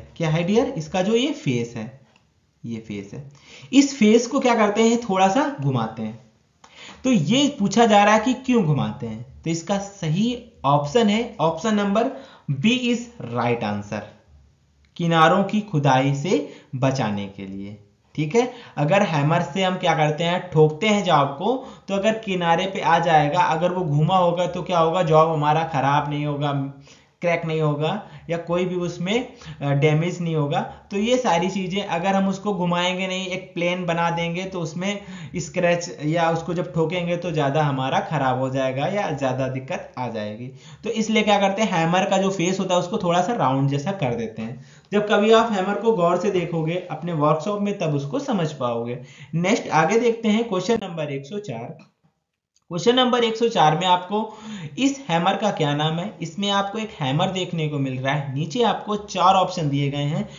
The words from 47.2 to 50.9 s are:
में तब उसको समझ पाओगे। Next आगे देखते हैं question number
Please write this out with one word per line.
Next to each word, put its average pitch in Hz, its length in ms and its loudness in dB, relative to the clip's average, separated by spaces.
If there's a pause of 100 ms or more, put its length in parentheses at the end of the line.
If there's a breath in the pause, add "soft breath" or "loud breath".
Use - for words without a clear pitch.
में 202 160 -2
तब 156 160 -2
उसको 143 240 -4
समझ 185 340 -2
पाओगे। 120 480 -4 (340 loud breath)
Next 180 340 0
आगे 170 320 2
देखते 226 280 0
हैं 226 200 2
question 190 340 0
number 160 300 -6